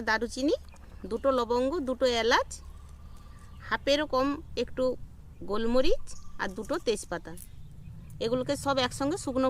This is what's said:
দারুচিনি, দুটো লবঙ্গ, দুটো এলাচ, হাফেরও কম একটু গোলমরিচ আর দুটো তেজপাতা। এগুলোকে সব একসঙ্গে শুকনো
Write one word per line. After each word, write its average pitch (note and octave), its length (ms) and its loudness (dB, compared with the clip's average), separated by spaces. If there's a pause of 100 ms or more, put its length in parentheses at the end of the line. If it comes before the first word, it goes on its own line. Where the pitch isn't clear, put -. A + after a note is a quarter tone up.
দারুচিনি, A#3+ 480 2 (560)
দুটো A#3 260 0
লবঙ্গ, A#3+ 340 2 (180)
দুটো B3+ 160 2 (160)
এলাচ, C#4+ 280 4 (1200)
হাফেরও C#4 460 2
কম C4 140 4 (360)
একটু B3+ 200 -2 (640)
গোলমরিচ A#3 560 6 (360)
আর G3+ 160 -2
দুটো G#3+ 180 -2 (120)
তেজপাতা। E3+ 440 -2 (960)
এগুলোকে B3+ 280 0 (100)
সব C4+ 120 2 (100)
একসঙ্গে C#4+ 380 0
শুকনো C4 260 2